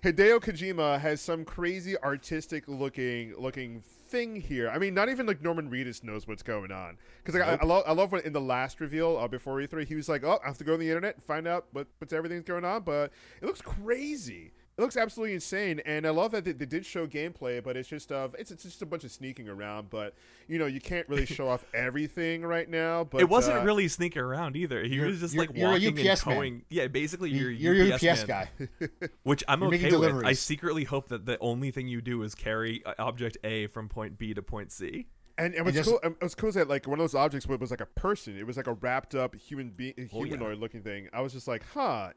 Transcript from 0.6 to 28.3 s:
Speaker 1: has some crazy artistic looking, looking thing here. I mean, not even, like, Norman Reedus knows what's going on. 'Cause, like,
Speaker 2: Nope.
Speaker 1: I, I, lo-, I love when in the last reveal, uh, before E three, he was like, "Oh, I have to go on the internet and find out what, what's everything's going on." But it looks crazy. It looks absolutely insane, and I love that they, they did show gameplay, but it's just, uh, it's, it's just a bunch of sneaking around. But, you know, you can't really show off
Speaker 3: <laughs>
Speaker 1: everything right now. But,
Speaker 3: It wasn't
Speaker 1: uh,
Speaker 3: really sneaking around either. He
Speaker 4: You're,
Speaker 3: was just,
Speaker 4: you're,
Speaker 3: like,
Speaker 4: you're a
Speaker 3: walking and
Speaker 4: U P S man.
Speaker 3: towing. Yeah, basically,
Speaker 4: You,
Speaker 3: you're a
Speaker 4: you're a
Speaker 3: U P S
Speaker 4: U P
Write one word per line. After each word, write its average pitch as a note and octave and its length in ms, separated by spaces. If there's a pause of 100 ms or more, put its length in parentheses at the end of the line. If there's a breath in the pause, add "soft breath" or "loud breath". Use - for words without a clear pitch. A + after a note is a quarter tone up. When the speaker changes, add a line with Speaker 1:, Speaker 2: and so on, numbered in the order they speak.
Speaker 1:
has D3+ 200
some E3 240
crazy F3+ 540
artistic D3 680
looking, B2+ 720
looking B2 440 (260)
thing A#3 280
here. C3 320
I B2 100
mean, G3 160
not G3+ 140
even, C4 180
like, F#3 160
Norman E3 280
Reedus B2+ 340
knows G#2+ 240
what's G#2 140
going G#2 300
on. F#2 260 (260 soft breath)
'Cause, D#3+ 100
like, F3+ 120
Speaker 2:
Nope. D#3+ 140
Speaker 1:
I, - 20
I, D#3+ 40
lo-, F3+ 200
I D#3 60
love F#3 200
when F#3 100
in D3+ 100
the D3 80
last C3 400
reveal, D#3+ 380
uh, A#2 100
before C3+ 320
E C#3+ 60
three, D#3 200
he D3+ 80
was D3+ 140
like, C#3+ 160
"Oh, E3 200
I - 40
have C3+ 100
to - 60
go D#3 100
on E3 60
the D#3+ 80
internet E3+ 280
and - 80
find D#3+ 240
out F3 240
what, C#3 140 (120)
what's D3+ 140
everything's E3 320
going F3 200
on." G3 180
But D3 300 (280 loud breath)
it G3+ 60
looks F#4+ 160
crazy. G#3 880 (240 soft breath)
It - 40
looks B3 160
absolutely A3 380
insane, F3+ 520
and D3+ 180
I D#3+ 60
love F#3 220
that G3+ 120
they, F3+ 60
they C#3+ 160
did E3 180
show E3 220
gameplay, C#3+ 560
but B2+ 140
it's C3 120
just, D3 220
uh, C3+ 260
it's, A3+ 140
it's E3+ 140
just - 180
a F3 40
bunch D#3 180
of A#2+ 80
sneaking C3 360
around. G#2 400
But, G#2 260 (340 soft breath)
you E3 100
know, D#3 80
you C3+ 140
can't F3 280
really C#3+ 180
show C3+ 220
off B2+ 220
Speaker 3:
<laughs> - 40
Speaker 1:
everything D3+ 680
right E3+ 260
now. E3 360
But, F3 160
Speaker 3:
It F3+ 80
wasn't A#3+ 300
Speaker 1:
uh, - 40
Speaker 3:
really G3+ 240
sneaking E3 340
around C3+ 360
either. C#3+ 260
He B2+ 140
Speaker 4:
You're, D3 100
Speaker 3:
was F#3 140
just, E3+ 120
Speaker 4:
you're, D#3+ 140
Speaker 3:
like, D#3 100
Speaker 4:
you're F3+ 120
a F#3+ 60
Speaker 3:
walking F#3 160
and D3+ 80
Speaker 4:
U - 40
P F#3+ 60
S - 180
man. - 80
Speaker 3:
towing. B2 360
Yeah, D#3 180
basically, D3+ 420
Speaker 4:
You, C3+ 200
Speaker 3:
you're C#3+ 220
a F#3+ 40
Speaker 4:
you're F#3 80
a G3 80
Speaker 3:
U - 60
P E3+ 100
S D3+ 120
Speaker 4:
U G#2+ 60
P A#2+ 80